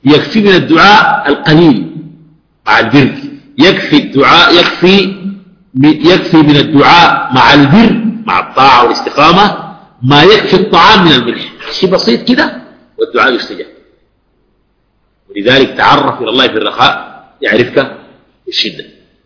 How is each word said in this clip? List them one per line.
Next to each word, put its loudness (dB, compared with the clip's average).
يكفي 2
من 2
الدعاء 2
القليل 2
مع 2
البر، 2
يكفي 0
الدعاء، 2
يكفي 0
م-، 2
يكفي 2
من 4
الدعاء 2
مع 2
البر، 2
مع -2
الطاعة 2
والاستقامة، 0
ما 2
يكفي 2
الطعام 2
من 4
الملح. -2
شيء -4
بسيط -2
كده -2
والدعاء -2
يستجاب. -10
ولذلك -2
تعرف -2
إلى -6
الله -2
في -4
الرخاء -6
يعرفك -2
في -14
الشدة. -10